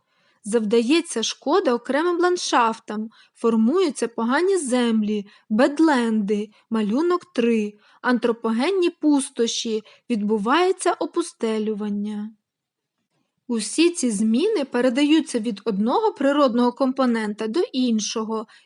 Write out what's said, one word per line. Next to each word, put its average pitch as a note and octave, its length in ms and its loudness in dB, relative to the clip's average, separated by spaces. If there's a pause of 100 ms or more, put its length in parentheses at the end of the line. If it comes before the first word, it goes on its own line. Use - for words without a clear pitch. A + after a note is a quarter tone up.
(440)
Завдається A3+ 800 0
шкода D4 500 0
окремим D4+ 460 -2
ландшафтам, A3+ 920 0 (260)
формуються A#3 720 2
погані C#4+ 500 0
землі, A3+ 680 0 (240)
бедленди, A3+ 1000 2 (200)
малюнок B3+ 640 -2
три, A3+ 400 0 (280)
антропогенні B3 880 0
пустоші, A#3+ 960 -2 (260)
відбувається A#3+ 800 0
опустелювання. G#3+ 1400 -4 (1160)
Усі A#3+ 420 0
ці C4+ 220 -2
зміни A#3+ 540 0
передаються C4+ 720 0
від G#3+ 260 -6
одного A#3+ 460 0
природного C4+ 600 2
компонента A#3 760 -2
до A3 120 -2
іншого, A3 880 -2 (180)